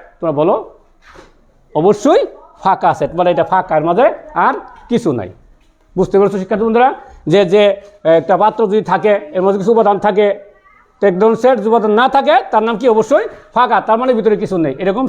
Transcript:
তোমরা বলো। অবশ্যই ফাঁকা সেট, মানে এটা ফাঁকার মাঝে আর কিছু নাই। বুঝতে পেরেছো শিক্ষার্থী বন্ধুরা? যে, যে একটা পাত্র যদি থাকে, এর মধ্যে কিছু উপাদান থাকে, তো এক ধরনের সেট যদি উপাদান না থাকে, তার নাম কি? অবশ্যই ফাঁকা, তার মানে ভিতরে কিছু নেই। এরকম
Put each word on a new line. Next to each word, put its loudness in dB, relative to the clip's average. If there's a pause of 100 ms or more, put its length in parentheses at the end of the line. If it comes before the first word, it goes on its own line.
(180)
তোমরা -4
বলো। 2 (1200)
অবশ্যই 2 (420)
ফাঁকা 0
সেট, -4
মানে 2
এটা 0
ফাঁকার -2
মাঝে 2 (400)
আর 0 (360)
কিছু -2
নাই। -10 (680)
বুঝতে -2
পেরেছো 0
শিক্ষার্থী -4
বন্ধুরা? 2 (440)
যে, 4 (120)
যে 4 (580)
একটা 0
পাত্র 0 (120)
যদি 0 (100)
থাকে, 0 (240)
এর -2
মধ্যে 0
কিছু 0
উপাদান 2 (100)
থাকে, 2 (720)
তো -16
এক 0
ধরনের 2
সেট 4
যদি -4
উপাদান 2
না 2 (100)
থাকে, 2 (180)
তার 0
নাম -2
কি? -2
অবশ্যই 0 (300)
ফাঁকা, 2 (100)
তার 2
মানে 0
ভিতরে 0
কিছু -4
নেই। -4
এরকম -2